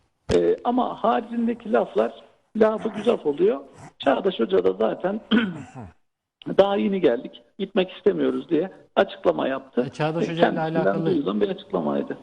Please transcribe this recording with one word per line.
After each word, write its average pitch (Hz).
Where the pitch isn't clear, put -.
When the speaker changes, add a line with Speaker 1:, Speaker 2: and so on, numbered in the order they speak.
Speaker 1:
E, 175
ama 247
haricindeki 233
laflar 220
lafı 214
güzel 208
oluyor. 175
Çağdaş -
Hoca 190
da 190
zaten 202
<clears throat> -
"Daha 196
yeni 196
geldik, 135
gitmek 185
istemiyoruz." 139
diye 170
açıklama 170
yaptı. 135
Speaker 2:
E, -
Çağdaş 160
Speaker 1:
E, 165
Speaker 2:
Hoca -
ile 165
Speaker 1:
kendisinden 165
Speaker 2:
alakalı 185
Speaker 1:
duyulan 185
bir 202
açıklamaydı. 147